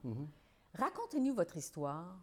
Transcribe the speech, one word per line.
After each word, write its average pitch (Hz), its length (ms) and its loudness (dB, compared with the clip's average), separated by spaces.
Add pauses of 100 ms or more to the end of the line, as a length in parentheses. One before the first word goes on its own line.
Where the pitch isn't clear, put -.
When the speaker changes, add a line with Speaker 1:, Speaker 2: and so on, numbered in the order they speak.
Speaker 1:
Mhm. 127 220 -2 (480)
Speaker 2:
Racontez-nous 294 580 2
votre 170 240 2
histoire, 156 680 -2